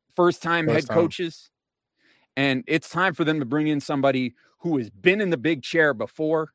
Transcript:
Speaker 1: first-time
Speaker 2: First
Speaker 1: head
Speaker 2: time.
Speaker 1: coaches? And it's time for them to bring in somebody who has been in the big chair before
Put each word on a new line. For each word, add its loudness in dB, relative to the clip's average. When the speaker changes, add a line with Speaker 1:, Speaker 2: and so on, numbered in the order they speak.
Speaker 1:
first-time 2
Speaker 2:
First 2
Speaker 1:
head 0
Speaker 2:
time. -2
Speaker 1:
coaches? -2
And 0
it's -2
time 0
for -2
them 0
to -4
bring 0
in 0
somebody 0
who -2
has -4
been 0
in 0
the 0
big -2
chair 2
before -4